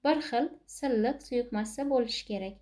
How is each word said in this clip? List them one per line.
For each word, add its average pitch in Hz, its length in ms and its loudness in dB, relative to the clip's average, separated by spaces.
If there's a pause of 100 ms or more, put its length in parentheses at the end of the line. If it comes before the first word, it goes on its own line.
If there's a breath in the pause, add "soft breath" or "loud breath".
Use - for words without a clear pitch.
bir 302 140 4 (120)
xil 247 200 2 (280)
silliq 262 500 2
suyuq 240 320 -2
massa 247 340 -4
bo'lishi 233 380 2
kerak. 196 300 -6